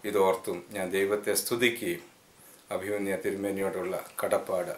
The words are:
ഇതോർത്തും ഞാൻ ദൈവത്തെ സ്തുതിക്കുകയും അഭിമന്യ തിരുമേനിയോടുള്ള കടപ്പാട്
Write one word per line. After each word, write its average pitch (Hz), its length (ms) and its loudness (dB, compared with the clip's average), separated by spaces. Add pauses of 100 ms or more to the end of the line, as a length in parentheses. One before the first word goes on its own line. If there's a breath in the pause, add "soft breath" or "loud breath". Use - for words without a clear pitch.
(100)
ഇതോർത്തും 98 480 4 (180)
ഞാൻ 92 100 -2 (100)
ദൈവത്തെ 101 460 2
സ്തുതിക്കുകയും 113 640 0 (680 loud breath)
അഭിമന്യ 98 400 -2 (100)
തിരുമേനിയോടുള്ള 95 680 -2 (260)
കടപ്പാട് - 580 0